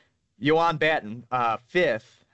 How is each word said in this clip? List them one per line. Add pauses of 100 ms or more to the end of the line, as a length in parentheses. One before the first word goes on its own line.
(400)
Yoan
Batten,
uh, (100)
fifth. (120)